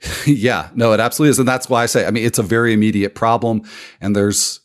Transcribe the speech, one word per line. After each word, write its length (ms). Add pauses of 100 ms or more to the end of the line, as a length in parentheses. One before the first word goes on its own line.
(240)
Yeah, 520
no, 160
it 80
absolutely 300
is. 100
And 80
that's 200
why 140
I 40
say, 200
I 60
mean, 120
it's 140
a 60
very 280
immediate 440
problem. 460 (380)
And 140
there's, 500